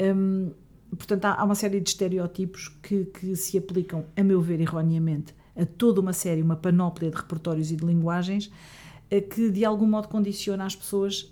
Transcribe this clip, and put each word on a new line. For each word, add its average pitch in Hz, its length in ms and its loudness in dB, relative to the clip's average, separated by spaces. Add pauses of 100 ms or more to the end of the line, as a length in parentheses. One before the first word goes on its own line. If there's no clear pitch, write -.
hum, 190 500 2 (400)
portanto 196 360 -2
há, 202 80 2
há - 100 0
uma 202 100 4
série 202 260 0
de 170 100 -4
estereótipos 185 800 -4 (140)
que, 196 220 -2
que 185 320 -6
se - 220 -2
aplicam, 175 480 -4 (100)
a 196 80 4
meu 190 160 6
ver, 165 180 0
erroneamente, 160 760 0 (200)
a 170 120 0
toda 220 340 2
uma 185 140 0
série, 170 260 0
uma 160 160 2
panóplia 175 540 2
de 156 60 -8
repertórios 160 540 -4
e 165 60 -2
de 160 80 -4
linguagens, 175 680 0 (600)
eh, 202 100 4
que 214 300 0
de 202 160 2
algum 214 200 2
modo 214 220 2
condiciona 202 560 -2
as 185 100 -6
pessoas 196 580 -4